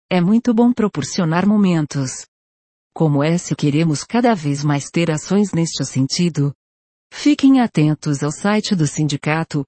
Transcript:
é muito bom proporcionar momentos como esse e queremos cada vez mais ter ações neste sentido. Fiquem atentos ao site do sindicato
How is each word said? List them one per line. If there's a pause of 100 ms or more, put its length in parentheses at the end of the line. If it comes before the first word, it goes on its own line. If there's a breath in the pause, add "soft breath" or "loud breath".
é
muito
bom
proporcionar
momentos (680)
como
esse
e
queremos
cada
vez
mais
ter
ações
neste
sentido. (640)
Fiquem
atentos
ao
site
do
sindicato